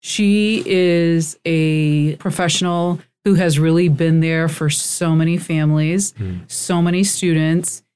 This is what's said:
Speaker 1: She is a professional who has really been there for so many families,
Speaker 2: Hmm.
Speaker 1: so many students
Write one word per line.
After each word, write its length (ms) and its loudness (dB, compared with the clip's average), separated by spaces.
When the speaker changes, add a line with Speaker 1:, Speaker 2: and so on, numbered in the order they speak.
Speaker 1:
She 640 0
is 760 0
a 720 0
professional 800 -2
who 100 4
has 260 2
really 280 2
been 300 2
there 300 0
for 200 -4
so 460 -2
many 240 2
families, 800 0
Speaker 2:
Hmm. 200 -6
Speaker 1:
so 340 -2
many 220 0
students 800 -2